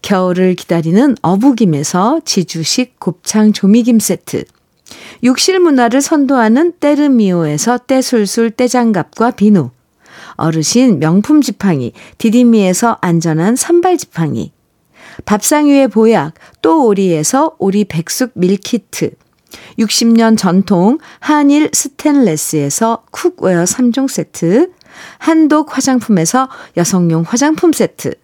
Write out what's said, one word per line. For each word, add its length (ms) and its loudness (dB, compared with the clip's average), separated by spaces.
겨울을 540 0
기다리는 640 0
어부김에서 1040 0
지주식 760 -4
곱창 540 0
조미김 460 2
세트, 440 -6
욕실 360 0
문화를 420 2
선도하는 800 2
때르미오에서 1000 0
때술술 720 -2
때장갑과 800 -2
비누, 380 2
어르신 640 0
명품 420 2
지팡이 520 -4
디디미에서 840 2
안전한 540 0
산발 420 0
지팡이, 540 -6
밥상 420 0
위의 220 4
보약 440 2
또 260 2
오리에서 720 0
오리 260 0
백숙 500 -6
밀키트, 760 -4
육십 320 -2
년 280 4
전통 600 2
한일 540 2
스텐레스에서 1400 -2
쿡웨어 540 -2
삼 260 -2
종 160 -2
세트, 640 -2
한독 580 0
화장품에서 720 0
여성용 500 0
화장품 460 0
세트 400 -4